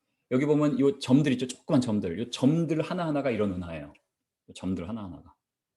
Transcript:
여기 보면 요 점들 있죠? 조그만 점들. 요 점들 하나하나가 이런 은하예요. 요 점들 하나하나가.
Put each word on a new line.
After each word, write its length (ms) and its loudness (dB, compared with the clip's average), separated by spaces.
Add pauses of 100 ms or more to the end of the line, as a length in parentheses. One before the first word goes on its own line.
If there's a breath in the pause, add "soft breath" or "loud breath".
(320)
여기 140 2
보면 340 2
요 200 4
점들 340 4
있죠? 140 -2
조그만 340 0
점들. 360 -2
요 120 -6
점들 520 2
하나하나가 500 -2
이런 200 0
은하예요. 360 -8
요 680 -20
점들 320 -6
하나하나가. 480 -12 (420)